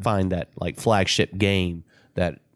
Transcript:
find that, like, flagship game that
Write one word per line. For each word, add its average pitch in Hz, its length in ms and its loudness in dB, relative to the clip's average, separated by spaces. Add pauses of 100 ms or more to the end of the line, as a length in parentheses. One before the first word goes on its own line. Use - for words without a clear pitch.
find 98 300 2
that, 87 240 -4
like, - 240 -6
flagship 98 580 2
game 92 460 0 (300)
that 87 260 -2 (160)